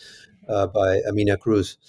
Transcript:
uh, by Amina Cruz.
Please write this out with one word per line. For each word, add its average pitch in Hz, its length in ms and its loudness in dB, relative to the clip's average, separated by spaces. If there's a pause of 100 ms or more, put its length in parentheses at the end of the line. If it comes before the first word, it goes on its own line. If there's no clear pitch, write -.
(500)
uh, 101 180 0
by 95 400 0
Amina 104 300 0
Cruz. 107 400 -2 (120)